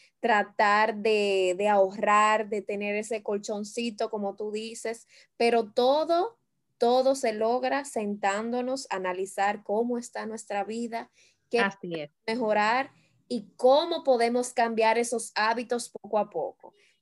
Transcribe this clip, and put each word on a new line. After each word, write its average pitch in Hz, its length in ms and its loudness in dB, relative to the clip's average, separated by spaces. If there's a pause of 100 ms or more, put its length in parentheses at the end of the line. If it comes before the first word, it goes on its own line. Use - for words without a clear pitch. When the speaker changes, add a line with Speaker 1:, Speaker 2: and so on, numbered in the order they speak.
(240)
Speaker 1:
tratar 208 720 2
de, 202 640 2
de 208 100 2
ahorrar, 208 800 4
de 202 140 -4
tener 202 340 -4
ese 214 260 -6
colchoncito, 214 840 -6
como 202 280 -6
tú 214 160 -8
dices, 226 540 -8 (300)
pero 233 340 2
todo, 311 680 2 (400)
todo 254 360 4
se 240 200 -2
logra 254 500 0
sentándonos 226 1040 -4
a 196 80 -4
analizar 196 680 -4
cómo 240 360 -2
está 214 260 -10
nuestra 214 400 -6
vida, 226 460 -8 (400)
qué 233 100 2
Speaker 2:
Así 180 400 -4
es. 147 100 -12 (160)
Speaker 1:
mejorar 226 640 0 (380)
y 240 300 -6
cómo 320 440 4
podemos 240 520 2
cambiar 226 420 2
esos 233 380 -2
hábitos 226 560 -2
poco 208 280 -4
a 208 120 -2
poco. - 420 -8 (300)